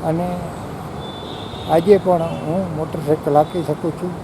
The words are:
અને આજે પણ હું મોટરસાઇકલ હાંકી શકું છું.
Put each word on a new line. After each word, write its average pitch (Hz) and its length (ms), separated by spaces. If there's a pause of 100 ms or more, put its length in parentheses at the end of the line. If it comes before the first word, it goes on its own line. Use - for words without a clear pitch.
અને 165 240 (1400)
આજે 175 280
પણ 175 240
હું 165 540
મોટરસાઇકલ 151 580
હાંકી 156 280
શકું 151 280
છું. 180 200 (140)